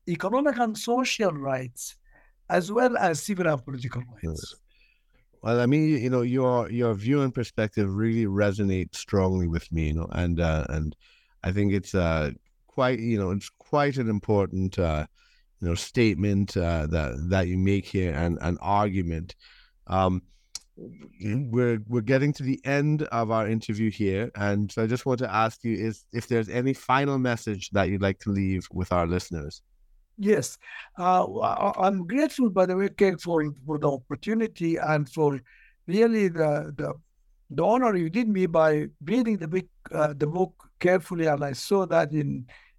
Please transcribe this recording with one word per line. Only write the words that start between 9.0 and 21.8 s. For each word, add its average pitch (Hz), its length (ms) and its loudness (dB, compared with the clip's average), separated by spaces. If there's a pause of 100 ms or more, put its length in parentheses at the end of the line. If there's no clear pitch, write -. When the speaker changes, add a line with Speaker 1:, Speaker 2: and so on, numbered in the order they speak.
Speaker 2:
with 82 260 -4
me, 80 140 0
you 76 80 0
know, 82 180 -4
and, 85 260 0
uh, 78 300 2
and 78 260 -4 (480)
I 92 80 -2
think 101 220 2
it's, 95 200 -2
uh, 80 380 2 (360)
quite, 127 320 0
you 113 200 0
know, 92 120 0
it's 98 180 -4
quite 143 480 -2
an 120 100 0
important, 98 720 0
uh, 78 260 0 (540)
you 87 80 -4
know, 85 80 2
statement, 101 800 0
uh, 85 320 0
that, 76 280 -2 (140)
that 92 180 2
you 92 100 -2
make 95 280 2
here 90 280 -2
and 85 260 0
an 87 220 -2
argument. 92 720 -2 (520)
Um, 92 340 2 (1000)
we're, 120 580 0 (100)